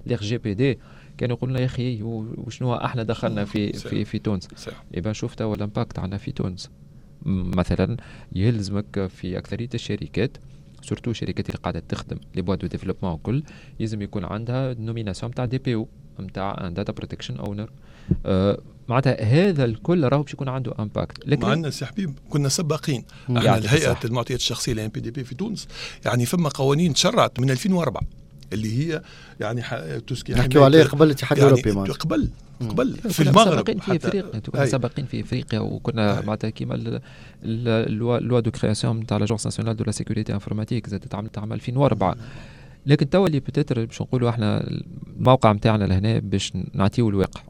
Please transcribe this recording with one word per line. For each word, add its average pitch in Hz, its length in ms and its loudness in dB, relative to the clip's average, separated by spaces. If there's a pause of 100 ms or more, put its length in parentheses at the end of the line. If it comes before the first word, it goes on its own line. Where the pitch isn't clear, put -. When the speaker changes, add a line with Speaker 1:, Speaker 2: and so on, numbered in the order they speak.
Speaker 1:
لي 120 100 -2
جي 104 220 -2
بي 107 160 -4
دي، 123 260 0 (380)
كانوا 120 180 -2
يقولوا 131 180 -4
لنا: 127 80 0
"يا 127 40 2
اخي، 123 360 -4
و-، 113 360 -8
وشنو 120 380 -4
احنا - 280 -4
دخلنا 110 420 -2
في، 104 280 -2
Speaker 2:
صحيح. - 180 -10
Speaker 1:
في، 104 140 -2
في 107 140 -6
تونس؟" 101 280 -2 (100)
Speaker 2:
صحيح. - 260 -14 (100)
Speaker 1:
إيه 90 80 -4
بان 107 120 -4
شوف - 220 -8
توا 110 200 -2
الامباكت 104 440 -4
عندنا 98 180 -4
في - 140 -8
تونس. - 380 -6 (560)
م-، 92 320 0
مثلًا 117 400 2 (380)
يلزمك 101 720 0
في 92 300 -8
اكثريه 113 360 -6
الشركات، - 640 -4 (440)
سورتو - 300 -6
الشركات - 380 -6
اللي - 140 -8
قاعده 85 260 -6
تخدم - 280 -8 (180)
لي 92 60 -2
بواد 92 180 -2
دو 92 80 -4
ديفلوبمون 90 480 -6
الكل، 123 280 -4 (360)
يلزم 110 220 -4
يكون 101 240 -6
عندها 120 480 -4
nomination 113 580 -6
متاع 127 140 -4
دي 123 120 -2
بي 127 180 -2
او، 110 120 -2 (320)
متاع 95 480 -6
ان 85 60 -6
داتا 101 200 -4
protection - 440 -10
owner. 101 320 -8 (560)
آه، 95 360 2 (280)
معناتها 127 340 2
هذا 143 420 4
الكل 151 380 2
راهو 139 200 4
باش - 100 -12
يكون 135 160 -6
عنده 131 300 -4
impact. - 480 -4
لكن 131 140 2
Speaker 2:
مع - 120 2
أن 156 180 0
سي - 140 -6
حبيب 156 280 -4 (160)
كنا 143 200 0
سباقين. 151 560 -2 (240)
Speaker 3:
مم. 123 80 0
Speaker 2:
احنا 110 120 6
Speaker 1:
يعطيك 107 160 4
Speaker 2:
الهيئه 135 260 4
Speaker 1:
الصحة. - 140 -2
Speaker 2:
المعطيات 117 340 -2
الشخصيه - 340 -2
لام 107 160 -4
بي 127 100 -8
دي 117 120 -6
بي 135 120 -8
في 120 120 -12
تونس، 208 320 -6 (380)
يعني 120 200 2
فما 170 240 2
قوانين 143 440 2
تشرعت 131 460 2
من 131 100 2
ألفين 156 240 2
وأربعة 151 280 0 (520)
اللي 110 260 -2
هي 160 220 -2 (380)
يعني 117 220 -2
ح-، 135 360 -8 (100)
تو 131 80 -6
سكي - 180 -6
Speaker 3:
نحكيو 127 280 6
Speaker 2:
حماية - 20 12
Speaker 3:
عليه 147 200 12
قبل 143 220 6
الاتحاد 143 320 2
Speaker 2:
يعني 139 120 10
Speaker 3:
الأوروبي 120 260 6
معناتها. 98 180 0
Speaker 2:
قبل، - 360 0 (320)
Speaker 3:
مم. 117 80 -4
Speaker 2:
قبل 247 340 0
Speaker 1:
كنا 220 80 -2
Speaker 2:
في 156 120 2
المغرب 170 320 8
Speaker 1:
سابقين 220 240 0
في - 120 -4
Speaker 2:
حتى. 185 40 2
Speaker 1:
افريقيا، 127 440 -2
كنا - 220 -2
Speaker 2:
أي. 135 60 4
Speaker 1:
سابقين 123 380 -2
في 107 160 -6
افريقيا، 123 380 -4
وكنا 104 600 0
Speaker 2:
أي. 101 60 -4
Speaker 1:
معناتها 107 240 -2
كيما 123 260 -6
ال، 117 120 -6
ال، 120 140 -6 (640)
اللوا، 113 520 2
لوا 120 200 2
دو 113 120 0
كرياسيون 113 480 0
نتاع 113 180 -2
لاجونس 107 280 0
Nationale 113 300 -2
دو 110 80 -2
لا 107 80 0
سيكوريتي 107 420 -4
انفورماتيك، 104 560 -4
زادت 98 180 -6
تعمل، 101 220 -8
تعمل 107 240 -8
ألفين 123 240 -4
وأربعة. 98 360 4
Speaker 2:
مم. - 80 -12 (640)
Speaker 1:
لكن 143 240 6
توا 190 180 6
اللي 147 120 2
بتتر 127 460 0
باش - 160 -6
نقولوا 123 280 0
احنا 107 380 2 (500)
الموقع 123 360 8
متاعنا 107 300 4
لهنا 98 360 4
باش 98 340 -2 (200)
نعطيو 104 360 2
الواقع 98 400 0